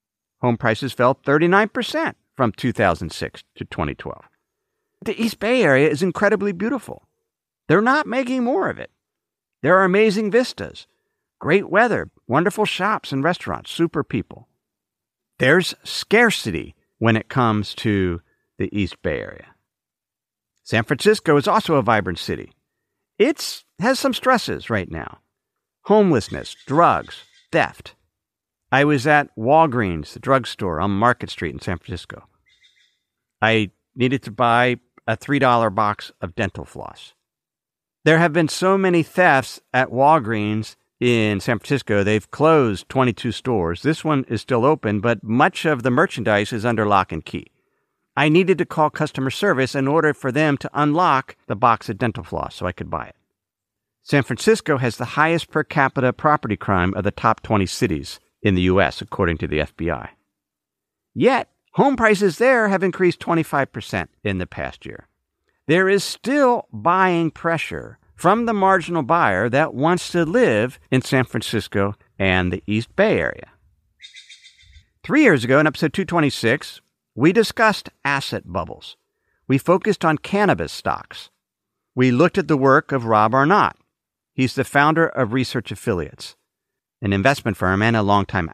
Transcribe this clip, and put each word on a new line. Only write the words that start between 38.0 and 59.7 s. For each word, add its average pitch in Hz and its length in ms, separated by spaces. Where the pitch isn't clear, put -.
There 160 160
have 165 140
been 160 160
so 190 300
many 175 240
thefts 151 580
at 127 160
Walgreens 110 840
in 113 400
San 113 180
Francisco, 107 440
they've 104 280
closed 143 580
twenty-two 123 440
stores. 90 500
This 156 200
one 143 240
is 113 140
still 120 240
open, 113 360
but 117 220
much 143 440
of 139 160
the 123 80
merchandise 110 600
is 110 140
under 113 220
lock 98 260
and 78 100
key. - 280
I 147 140
needed 170 260
to 160 80
call 151 240
customer 135 420
service 131 440
in 135 120
order 151 280
for 131 180
them 147 260
to - 140
unlock 147 640
the 110 100
box 113 340
of 101 80
dental 110 260
floss - 300
so - 120
I 90 60
could 80 160
buy 80 180
it. - 100
San 143 200
Francisco 151 560
has 123 180
the 123 80
highest 160 460
per 151 140
capita 131 480
property 139 440
crime 95 380
of 95 100
the 101 60
top - 320
twenty 101 240
cities 80 520
in 101 120
the 90 80
U 92 180
S, 80 220
according 85 340
to 78 100
the 76 140
F - 160